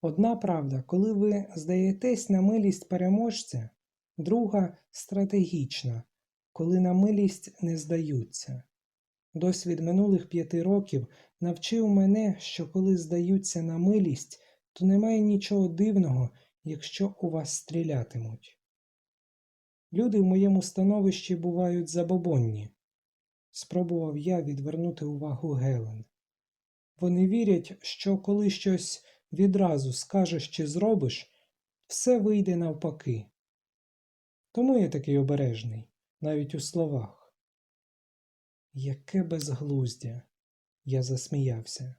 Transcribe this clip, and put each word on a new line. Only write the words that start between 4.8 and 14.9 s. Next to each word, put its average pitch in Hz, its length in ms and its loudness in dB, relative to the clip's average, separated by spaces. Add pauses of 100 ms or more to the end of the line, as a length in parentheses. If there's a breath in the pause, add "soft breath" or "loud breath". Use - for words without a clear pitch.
стратегічна, 170 1120 -2 (500)
коли 180 280 2
на 180 120 4
милість 202 680 2
не 165 140 -2
здаються. 147 880 -4 (720)
Досвід 175 460 -2
минулих 185 480 2
п'яти 170 340 -2
років 190 440 0 (340 soft breath)
навчив 208 480 -2
мене, 202 500 4
що - 300 -8
коли 190 280 2
здаються 175 680 0
на 165 160 -4
милість, 185 600 0 (320 soft breath)
то 185 140 0
немає 214 340 4